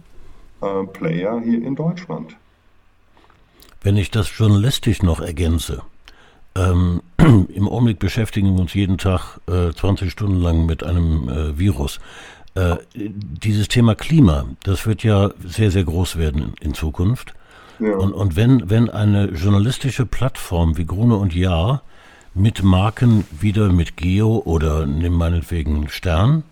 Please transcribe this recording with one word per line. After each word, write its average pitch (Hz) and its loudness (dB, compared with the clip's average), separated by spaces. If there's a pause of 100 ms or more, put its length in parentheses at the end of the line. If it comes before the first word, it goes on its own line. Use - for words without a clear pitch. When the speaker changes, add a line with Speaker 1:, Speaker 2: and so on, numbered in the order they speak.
(640)
Speaker 1:
äh, 98 -4
Player 120 -6
hier 117 -2
in 131 -6
Deutschland. - -8 (1500)
Speaker 2:
Wenn 101 2
ich 98 0
das - -2
journalistisch 107 2
noch 82 2
ergänze, 80 -4 (720)
ähm, 90 2
<clears throat> - -4
im 104 6
Augenblick 117 0
beschäftigen 98 0
wir 92 2
uns 85 -4
jeden 98 0
Tag, - -2
äh, 87 0
zwanzig 95 0
Stunden 98 -2
lang 82 2
mit 80 -2
einem, 82 0
äh, 73 -4
Virus. 87 -2 (540)
Äh, 87 0 (180)
dieses 104 -4
Thema 117 4
Klima, 82 4 (180)
das 98 -2
wird 110 -2
ja 101 2 (140)
sehr, 98 0
sehr 92 2
groß 82 -2
werden 73 -2
in, 76 -6
in 69 -4
Zukunft. 92 -4 (440)
Speaker 1:
Ja. 214 0
Speaker 2:
Und, 95 0
und 95 -2
wenn, 113 4
wenn 113 4
eine 101 2
journalistische 104 0
Plattform 85 -2
wie 85 -4
Gruner 107 2
und 92 0
Jahr 90 0 (500)
mit 101 0
Marken 101 4
wieder 98 0
mit 85 0
Geo 101 0
oder 80 0
nimm 82 -2
meinetwegen 80 -2
Stern, 107 0